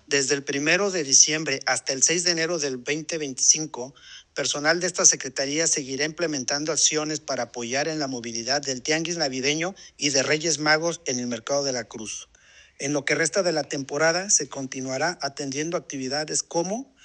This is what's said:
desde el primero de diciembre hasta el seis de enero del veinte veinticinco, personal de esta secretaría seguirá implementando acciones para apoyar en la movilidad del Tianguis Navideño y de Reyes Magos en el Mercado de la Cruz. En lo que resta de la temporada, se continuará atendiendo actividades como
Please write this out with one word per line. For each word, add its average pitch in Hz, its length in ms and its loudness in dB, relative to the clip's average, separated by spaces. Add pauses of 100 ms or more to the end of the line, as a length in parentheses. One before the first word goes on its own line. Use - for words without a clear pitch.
desde 143 280 2
el 139 100 -4
primero 165 460 2
de 180 120 -2
diciembre 143 600 4
hasta 131 300 0
el 131 80 2
seis 170 220 2
de 175 80 2
enero 165 260 0
del 143 180 -2
veinte 151 400 -4
veinticinco, 151 760 0 (400)
personal 147 440 2
de 180 80 -2
esta 175 200 2
secretaría 147 600 2
seguirá 135 380 -2
implementando 156 680 -2
acciones 151 500 2
para 123 240 -4
apoyar 123 440 -4
en 156 100 -4
la 143 100 -2
movilidad 117 520 -4
del 135 220 -6
Tianguis 165 340 0
Navideño 147 580 -2 (220)
y 147 140 0
de 135 120 4
Reyes 156 360 2
Magos 156 480 2
en 131 120 0
el 123 100 -2
Mercado 139 360 0
de 139 80 -2
la 123 120 -4
Cruz. - 440 -12 (500)
En 139 140 -2
lo 139 140 0
que 151 80 4
resta 160 280 2
de 175 100 2
la 147 120 0
temporada, 156 640 0
se - 220 2
continuará 135 720 -4
atendiendo 143 560 -4
actividades 147 640 -4
como 190 520 -4 (100)